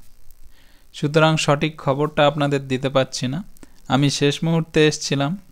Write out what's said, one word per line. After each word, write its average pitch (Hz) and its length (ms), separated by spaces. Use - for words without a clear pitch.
সুতরাং 156 440
সঠিক 151 400
খবরটা 147 500
আপনাদের 143 400
দিতে 131 220
পারছি 131 380
না। 147 160
আমি 139 220
শেষ 143 340
মুহূর্তে 160 440
এসছিলাম, 147 500